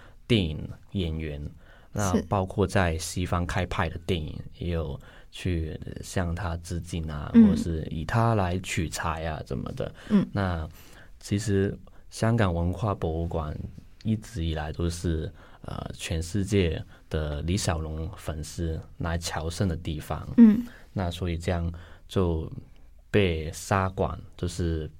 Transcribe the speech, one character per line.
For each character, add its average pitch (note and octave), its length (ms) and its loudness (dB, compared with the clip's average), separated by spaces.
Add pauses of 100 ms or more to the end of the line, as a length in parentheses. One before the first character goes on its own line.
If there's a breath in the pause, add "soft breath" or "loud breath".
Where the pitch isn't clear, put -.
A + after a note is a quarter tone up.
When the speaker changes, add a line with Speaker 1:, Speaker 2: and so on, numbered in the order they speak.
(280 soft breath)
Speaker 1:
电 G#2+ 160 4
影 D#2 240 -4 (260)
演 E2+ 240 0
员， D2+ 220 -6
Speaker 2:
是。 D2 100 -8 (440 soft breath)
Speaker 1:
那 G2+ 340 2
包 G2 180 2
括 F#2+ 220 2
在 F2 300 2
西 F2+ 280 -4
方 F2 200 0
开 F2+ 220 -2
拍 F2 200 -2
的 E2 180 -6
电 F2+ 140 0
影 D#2 180 -6 (200)
也 E2+ 140 -4
有 D2+ 280 -2 (320 soft breath)
去 E2 480 -2 (220)
向 F2 340 -2
他 E2+ 220 -4
致 E2+ 240 -6
敬 D#2+ 280 -6
啊， D2 240 -6
Speaker 2:
嗯。 A3+ 140 12
Speaker 1:
或 F#2 80 6
是 E2 340 -2
以 D#2+ 140 -4
他 A2+ 320 4
来 F#2 240 2
取 F2 300 -2
材 D#2+ 380 -4
啊 D#2 200 -4
什 B1 100 -4
么 - 160 -6
的。 - 200 -6 (160 loud breath)
Speaker 2:
嗯。 G3+ 240 6
Speaker 1:
那 F2 340 0 (520 soft breath)
其 - 180 -2
实 G2+ 400 2 (320)
香 A2+ 260 2
港 G#2 160 4
文 E2+ 220 2
化 G2+ 220 0
博 E2 160 -2
物 E2 160 -2
馆 D#2+ 280 -4 (480)
一 A2 120 2
直 G2 280 -6
以 E2 120 0
来 D#2 180 -4
都 E2+ 160 0
是， E2 420 -2 (300 soft breath)
呃， - 320 -8
全 - 280 -4
世 G2 220 -2
界 F#2 400 2 (280 soft breath)
的 D2+ 320 -2
李 E2+ 120 2
小 F2+ 220 0
龙 D#2+ 400 -4
粉 D#2 260 -6
丝 D#2+ 380 -4 (160)
来 E2+ 220 -2
朝 E2 280 -4
圣 F#2+ 200 0
的 E2 100 0
地 D#2 220 -4
方。 - 280 -6 (100)
Speaker 2:
嗯。 A#3 280 12 (260 loud breath)
Speaker 1:
那 F2+ 200 0
所 F2+ 180 -2
以 E2+ 80 0
这 E2 140 0
样 E2+ 200 0 (360 soft breath)
就 E2+ 440 0 (600)
被 E2 400 2
杀 F#2+ 380 0
馆， F#2 300 -2 (160)
就 F2+ 120 -4
是 E2 420 -2 (100)